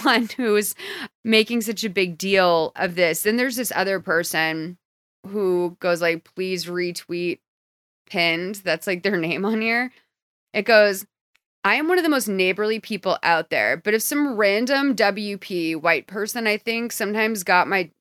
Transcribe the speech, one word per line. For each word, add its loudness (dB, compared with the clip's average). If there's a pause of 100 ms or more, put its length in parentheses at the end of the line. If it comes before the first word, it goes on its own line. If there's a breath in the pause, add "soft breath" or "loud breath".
one 2
who 0
is -2 (500 loud breath)
making 2
such -6
a 0
big -2
deal 2
of -4
this. 2
Then 2
there's 0
this -4
other 0
person -2 (500)
who 0
goes 0
like, 0 (100)
"Please -6
retweet -6 (680)
pinned." -2
That's, -4
like, -4
their 0
name -2
on -2
here. -2 (600 soft breath)
It -2
goes, 4 (560)
"I 2
am 0
one 4
of 0
the 2
most 0
neighborly 0
people -2
out 2
there, 2
but -2
if 0
some -2
random 2
W 0
P, -4
white 2
person, -6
I 2
think, -4
sometimes -2
got 4
my -2 (100)